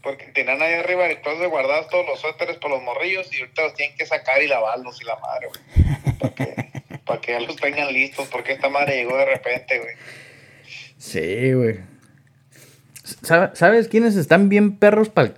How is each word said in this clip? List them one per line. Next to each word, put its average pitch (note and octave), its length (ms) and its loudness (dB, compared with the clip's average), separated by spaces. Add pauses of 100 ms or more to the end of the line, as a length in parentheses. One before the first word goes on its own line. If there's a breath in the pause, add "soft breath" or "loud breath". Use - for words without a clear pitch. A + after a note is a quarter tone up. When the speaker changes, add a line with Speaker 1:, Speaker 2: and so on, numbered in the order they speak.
Speaker 1:
Porque - 220 -10
tenían C#3+ 360 -4
ahí D#3+ 140 0
arriba F3+ 320 0
de D#3 140 -4
closet E3 280 -4
guardadas D3 380 -2
todos - 180 0
los - 140 -6
suéteres G3 380 -6
por D3 120 -8
los C3+ 140 -4
morrillos F3 500 -6
y C3 60 -6
ahorita B2+ 240 -6
los D3+ 100 -4
tienen C#3+ 240 -8
que D#3+ 80 -4
sacar - 380 0
y D3 40 -2
lavarlos B2 540 -4
y - 40 -16
la A#2 100 -6
madre, B2 320 -8
güey. - 720 -2
Pa' C3+ 160 -2
que, - 640 -10
Speaker 2:
<laughs> - 60 -20
Speaker 1:
pa' - 160 -4
que A#2+ 100 -8
ya A#2+ 80 -2
los A#2+ 160 -8
tengan C#3+ 360 -4
listos, C3+ 400 -4
porque B2 200 -8
esta C3+ 180 -2
madre C#3 280 0
llegó B2 200 -2
de C#3 80 4
repente, C3+ 540 -2
güey. D#3 160 -12 (1000 loud breath)
Speaker 2:
Sí, G#2+ 560 -2
güey. A2+ 260 2 (1400 soft breath)
Sa-, F3 340 4
¿sabes A3 320 6
quiénes A3 280 4
están F#3+ 340 6
bien G#3 280 4
perros G#3+ 320 6
pa'l-, B2 280 2